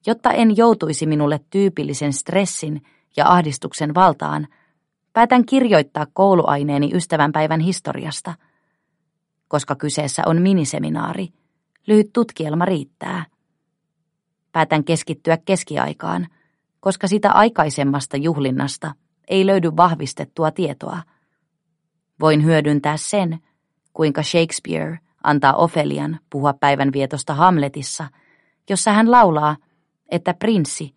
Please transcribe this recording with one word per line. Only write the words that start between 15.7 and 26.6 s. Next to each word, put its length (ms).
koska 280
sitä 240
aikaisemmasta 840
juhlinnasta 760
ei 180
löydy 300
vahvistettua 760
tietoa. 520
Voin 240
hyödyntää 520
sen, 420
kuinka 300
Shakespeare 760
antaa 320
Ofelian 680
puhua 220
päivänvietosta 840